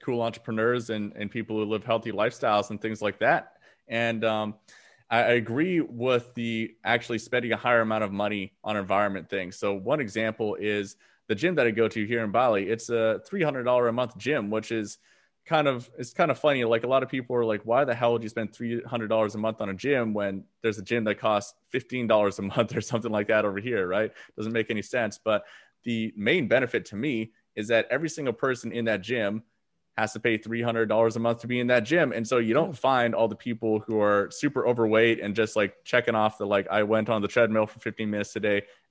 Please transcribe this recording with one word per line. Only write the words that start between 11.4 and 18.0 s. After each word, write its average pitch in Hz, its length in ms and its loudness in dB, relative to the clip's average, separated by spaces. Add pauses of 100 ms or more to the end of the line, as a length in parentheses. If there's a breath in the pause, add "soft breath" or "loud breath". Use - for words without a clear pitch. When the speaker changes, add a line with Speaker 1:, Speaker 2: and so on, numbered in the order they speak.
Speaker 1:
that 127 120 4
I 117 40 4
go 110 160 2
to 107 180 -4
here 117 180 -2
in 107 80 -4
Bali. 110 380 2
It's 113 200 -6
a 113 360 0
three 196 180 -4
hundred 135 200 -2
dollar 123 240 2
a 113 60 0
month 120 240 -4
gym, 117 320 -2
which 107 220 -4
is 110 260 -4 (480)
kind 156 220 2
of, 123 300 -4
it's - 140 -10
kind 165 200 2
of 123 80 -2
funny. 139 240 4
Like, 117 200 2
a 123 40 -4
lot 131 160 4
of 127 60 -6
people 127 260 -4
are 120 100 2
like, 104 180 0
"Why 123 220 4
the 127 80 0
hell 120 200 2